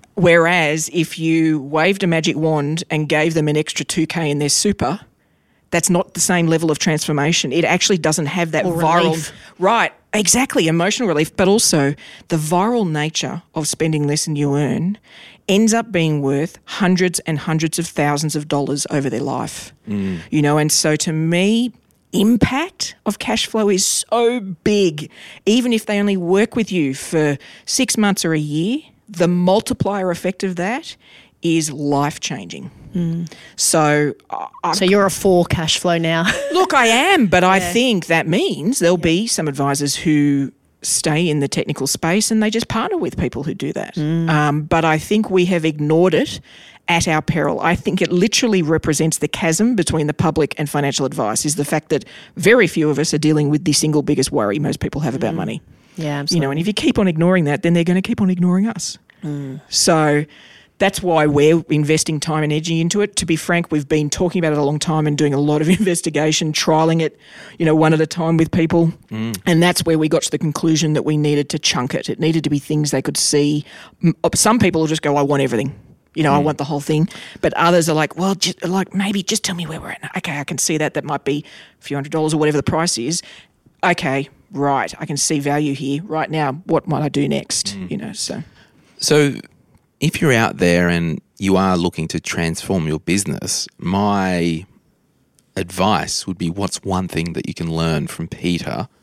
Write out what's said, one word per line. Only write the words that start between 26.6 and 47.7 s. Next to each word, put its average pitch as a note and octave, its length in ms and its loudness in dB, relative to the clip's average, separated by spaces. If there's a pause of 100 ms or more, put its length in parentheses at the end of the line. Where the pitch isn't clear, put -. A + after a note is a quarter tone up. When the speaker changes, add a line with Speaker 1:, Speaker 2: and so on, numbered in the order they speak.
Speaker 1:
you D3 240 0
for D3+ 440 -2 (260)
six - 320 -2
months G3+ 280 2
or E3 100 0
a D#3 40 0
year, D#3+ 420 -2 (280)
the F3 200 0
multiplier F#3 840 0
effect F#3 340 -4
of F#3+ 120 -4
that A3 400 -6 (460)
is D#3+ 300 0
life-changing. C#3 1000 -4 (240)
Speaker 2:
Mm. E3+ 360 -4 (260)
Speaker 1:
So, D3 580 2 (160)
I, - 160 -8 (160)
I E3+ 120 -2
Speaker 2:
So F#3+ 100 -2
you're G3 220 6
a F#3 40 2
for F3+ 340 4
cash E3 340 -2
flow E3+ 200 0
now. E3 260 0 (160)
<laughs> C#5+ 120 -4
Speaker 1:
Look, F4+ 200 2
I C4 140 4
am, C4+ 400 4
but F3+ 160 4
I F#3 160 4
Speaker 2:
Yeah. F3+ 140 -2
Speaker 1:
think A#3 340 0
that D#3+ 220 0
means G#3 500 0
there'll F3 200 4
Speaker 2:
Yeah. D#3 40 -8
Speaker 1:
be F3 240 2
some E3 220 -2
advisors C#3 480 -2
who D3 560 2 (300)
stay D#3+ 460 0
in D3+ 120 0
the C#3 80 0
technical C#3 380 -4
space F3 440 0
and A3 120 2
they G#3+ 80 0
just A3+ 180 -4
partner D#4 280 -2
with C#4 200 -4
people F3+ 280 -4
who E3 100 -6
do E3+ 180 -6
that. - 240 -8
Speaker 2:
Mm. E3 340 -2
Speaker 1:
Um, D3+ 320 2
but E3 220 2
I D#3 140 4
think G#3+ 320 0
we F#3 160 4
have F3 180 0
ignored D#3+ 500 2
it - 260 0 (480)
at E3+ 180 2
our D#3 160 0
peril. D3 380 -2
I E3+ 160 2